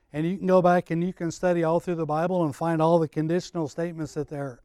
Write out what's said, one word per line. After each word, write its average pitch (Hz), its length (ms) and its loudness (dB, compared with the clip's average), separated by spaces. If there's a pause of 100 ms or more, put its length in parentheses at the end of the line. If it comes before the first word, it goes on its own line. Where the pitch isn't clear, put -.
(140)
and 151 120 -2
you 185 120 -2
can 185 100 -4
go 185 140 6
back 175 280 4
and 170 140 0
you 185 80 -2
can 170 180 -6
study 170 360 0
all 165 160 2
through 180 140 -4
the 160 100 -4
Bible 170 400 0
and 139 100 -4
find 165 260 -2
all 165 160 6
the 160 120 0
conditional 160 580 -2
statements 165 460 -8
that 147 160 -6
there, 139 360 -10